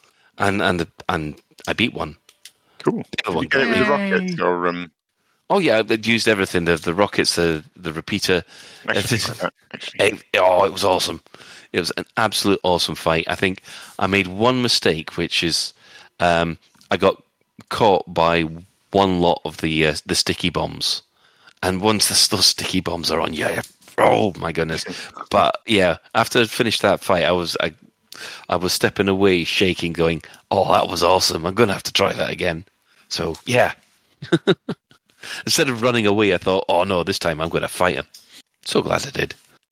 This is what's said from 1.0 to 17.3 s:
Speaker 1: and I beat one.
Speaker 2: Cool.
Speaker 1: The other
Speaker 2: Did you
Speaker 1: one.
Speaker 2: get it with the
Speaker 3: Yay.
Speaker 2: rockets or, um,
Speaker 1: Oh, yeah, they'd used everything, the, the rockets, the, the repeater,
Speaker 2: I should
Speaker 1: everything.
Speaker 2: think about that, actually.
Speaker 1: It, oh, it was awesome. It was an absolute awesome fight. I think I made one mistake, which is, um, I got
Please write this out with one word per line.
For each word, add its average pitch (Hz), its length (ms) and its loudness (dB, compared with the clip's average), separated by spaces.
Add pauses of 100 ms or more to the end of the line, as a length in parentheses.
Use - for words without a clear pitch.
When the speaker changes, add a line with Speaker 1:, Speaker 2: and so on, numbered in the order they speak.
Speaker 1:
and 78 340 -4 (240)
I 85 60 -4
beat 90 220 -2
one. 78 240 -8 (640)
Speaker 2:
Cool. 208 200 -2 (140)
Speaker 1:
The - 120 -6
other - 40 -2
Speaker 2:
Did - 0 -
you - 20 -2
Speaker 1:
one. 147 120 -2
Speaker 2:
get 135 140 0
it 135 80 0
with 233 80 0
the - 60 2
Speaker 3:
Yay. - 60 0 (300)
Speaker 2:
rockets 185 220 -4
or, 90 260 0
um, 87 240 -4 (640)
Speaker 1:
Oh, 202 60 2
yeah, 117 220 4
they'd 110 260 -2
used 113 220 2
everything, 95 340 0
the, 85 140 2
the 82 160 -4
rockets, 98 420 0
the, 82 260 0 (140)
the 87 160 -10
repeater, 87 500 -2 (460)
Speaker 2:
I 113 60 -2
should 104 100 -2
Speaker 1:
everything. 113 160 -2
Speaker 2:
think - 220 -8
about 87 120 -6 (160)
that, - 40 -16
actually. - 340 -2
Speaker 1:
It, 107 160 -2 (160)
oh, 92 240 4
it 95 80 2
was 92 140 -4
awesome. 87 360 0 (520)
It 98 80 0
was 82 160 -4
an - 80 -6 (100)
absolute 101 480 0
awesome 85 320 0
fight. 82 320 0
I 90 80 -2
think 95 260 -2 (380)
I 95 80 0
made 95 200 2
one 117 340 0
mistake, 95 560 0
which - 260 -2
is, - 300 -2 (480)
um, 85 360 2 (320)
I 101 60 0
got 95 260 2 (460)